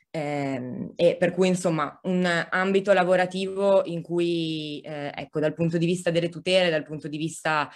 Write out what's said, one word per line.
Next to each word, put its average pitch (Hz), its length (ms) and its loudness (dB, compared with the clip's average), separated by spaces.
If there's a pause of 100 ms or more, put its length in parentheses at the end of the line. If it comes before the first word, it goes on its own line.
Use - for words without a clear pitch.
(100)
ehm, 139 840 -6
e 170 200 4
per 180 160 0
cui, 185 160 2
insomma, 165 560 0
un 180 200 0 (260)
ambito 196 420 2
lavorativo 190 920 2
in 170 180 -6
cui, 160 800 -4
eh, 147 340 -8
ecco, - 260 -6
dal 151 140 0
punto 170 240 0
di 170 80 2
vista 180 240 0
delle 170 180 0
tutele, 180 420 2
dal 156 140 0
punto 156 240 -10
di 143 100 -8
vista, 156 580 -2